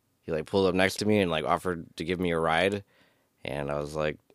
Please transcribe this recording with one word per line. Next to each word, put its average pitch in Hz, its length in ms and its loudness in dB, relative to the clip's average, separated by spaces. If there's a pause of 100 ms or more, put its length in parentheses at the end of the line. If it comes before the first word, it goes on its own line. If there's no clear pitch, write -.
(220)
he, 82 100 -8
like, 80 140 -2
pulled 98 200 4
up 90 80 2
next 95 220 2
to 104 100 -4
me 107 140 4
and, 90 100 2
like, 78 140 0
offered 85 420 -2 (100)
to 85 80 -8
give 87 160 -2
me 90 120 0
a 82 60 0
ride. 87 460 0 (600)
And 71 260 -6
I 73 80 -4
was 73 160 -8
like, 76 240 -4 (160)